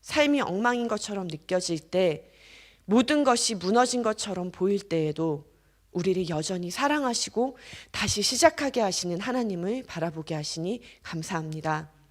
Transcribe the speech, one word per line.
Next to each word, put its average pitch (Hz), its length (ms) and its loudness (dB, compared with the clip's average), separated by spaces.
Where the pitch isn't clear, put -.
삶이 294 400 4
엉망인 233 460 0
것처럼 208 400 -4
느껴질 170 520 -2
때, 175 520 0
모든 262 360 4
것이 240 280 2
무너진 233 480 2
것처럼 202 480 -2
보일 196 300 0
때에도 156 640 -2
우리를 180 380 0
여전히 175 420 -4
사랑하시고 262 840 0
다시 208 300 -2
시작하게 269 580 4
하시는 180 400 0
하나님을 220 640 -2
바라보게 160 520 -6
하시니 165 460 -4
감사합니다. 156 880 -6